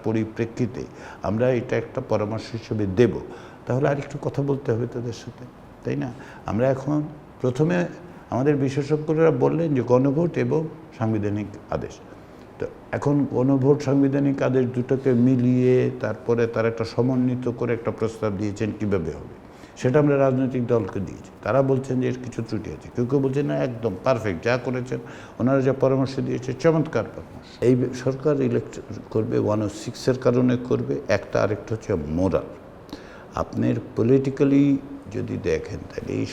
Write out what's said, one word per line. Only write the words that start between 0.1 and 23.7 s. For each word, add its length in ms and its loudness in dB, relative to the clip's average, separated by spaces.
আমরা 280 2
এটা 260 0
একটা 320 -6
পরামর্শ 420 -2
হিসেবে 340 -4
দেব, 240 6
তাহলে 240 0
আর 80 0
একটু 240 -8
কথা 200 -2
বলতে 300 -2
হবে 160 -2
তাদের 260 -8
সাথে, 320 -16
তাই 120 -2
না? 180 -4
আমরা 240 2
এখন 340 0
প্রথমে 440 2
আমাদের 260 2
বিশেষজ্ঞরা 760 2
বললেন 440 2
যে 60 2
গণভোট 560 4
এবং 300 2
সাংবিধানিক 500 0
আদেশ। 220 -4
তো 60 -4
এখন 400 2
গণভোট, 500 4
সাংবিধানিক 600 2
আদেশ 240 2
দুটোকে 480 0
মিলিয়ে 840 4
তারপরে 480 0
তার 180 0
একটা 200 -2
সমন্বিত 680 0
করে 220 -2
একটা 180 -2
প্রস্তাব 460 -2
দিয়েছেন 420 -2
কীভাবে 320 0
হবে, 240 -12
সেটা 220 4
আমরা 180 4
রাজনৈতিক 500 2
দলকে 320 0
দিয়েছি। 300 -10
তারা 180 4
বলছেন 400 0
যে 60 0
এর 160 -2
কিছু 260 -6
ত্রুটি 220 -6
আছে, 240 -12
কেউ 100 0
কেউ 140 2
বলছেন, 260 0
"না, 120 -2
একদম 360 -2